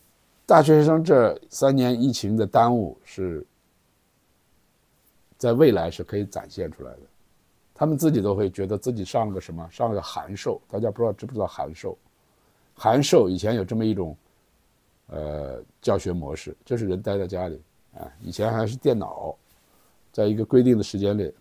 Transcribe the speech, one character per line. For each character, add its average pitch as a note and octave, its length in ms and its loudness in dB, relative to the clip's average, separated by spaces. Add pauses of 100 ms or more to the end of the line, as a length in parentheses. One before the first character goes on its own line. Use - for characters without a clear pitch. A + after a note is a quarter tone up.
(460)
大 E3 160 8
学 D3+ 200 8
生 D#3+ 220 4
这 C3 340 6 (120)
三 C#3 260 2
年 B2 240 2
疫 C3 100 2
情 G#2+ 240 -2
的 A2 120 0
耽 A#2+ 280 2
误 G2 300 -2
是 F2+ 420 -8 (1900)
在 A#2+ 160 0
未 C3 200 6
来 E2+ 180 0
是 F2 120 -10
可 G2+ 140 -8
以 G#2 80 -2
展 - 260 -12
现 E2 220 -8
出 - 100 -18
来 B1 100 -16
的。 B1+ 80 -20 (720)
他 - 100 -2
们 D#3 120 0
自 D#3 140 2
己 C3+ 100 2
都 G2+ 140 0
会 G2+ 140 0
觉 F#2+ 180 -6
得 G#2 100 -4
自 B2+ 140 -6
己 A2 140 -4
上 A2+ 240 -2
了 G2 60 -8
个 F#2 60 -8
什 E2+ 140 -14
么， E2 160 -12
上 A#2 200 -4
了 G#2+ 40 -4
个 G2 80 -4
函 - 320 -10
授。 G#2 320 -6
大 G#2 140 -8
家 A2+ 100 -2
不 G#2+ 120 -6
知 A#2 40 0
道 G#2+ 60 -2
知 - 140 -12
不 C3 60 -12
知 A2+ 60 -8
道 F#2+ 80 -2
函 D#2 260 -8
授？ - 240 -12 (800)
函 A#2+ 280 2
授 C3+ 260 4
以 F#2 80 -2
前 G#2+ 200 -2
有 G#2 80 -2
这 A2 120 -6
么 A2 80 0
一 A2 80 2
种， E2+ 240 -6 (920)
呃， D2 540 -10 (200)
教 G2+ 160 0
学 F#2+ 140 -8
模 D#2 220 -8
式， - 300 -14
就 B2 120 -4
是 A2+ 100 -4
人 F#2 160 -4
待 G2+ 160 -4
在 F#2+ 80 -6
家 F2+ 220 -8
里， D2+ 120 -14 (340)
啊， - 160 -16 (120)
以 - 100 -12
前 G#2+ 180 -4
还 A2+ 160 -2
是 A#2 100 -6
电 B2+ 220 0
脑， - 380 -10 (720)
在 G#2+ 160 -2
一 G#2 80 0
个 A2 100 -2
规 B2+ 180 4
定 A#2+ 160 4
的 G#2 40 -2
时 - 160 -6
间 G2+ 160 0
内 G2 160 -4 (100)